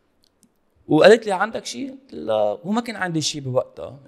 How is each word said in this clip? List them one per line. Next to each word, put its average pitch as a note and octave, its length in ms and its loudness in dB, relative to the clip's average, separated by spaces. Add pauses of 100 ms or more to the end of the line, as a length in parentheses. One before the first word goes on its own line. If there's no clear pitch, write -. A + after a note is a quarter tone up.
(880)
وقالت F#3 380 6
لي، G#3 60 -4
"عندك G#3 340 -4
شي؟" C4 240 -10
قلت - 240 -20
لها، A2 220 -4
هو D#3 360 -2
ما A3+ 100 0
كان A#3 140 -12
عندي F3 260 -4
شي D3 180 -6
بوقتها، B2+ 680 -6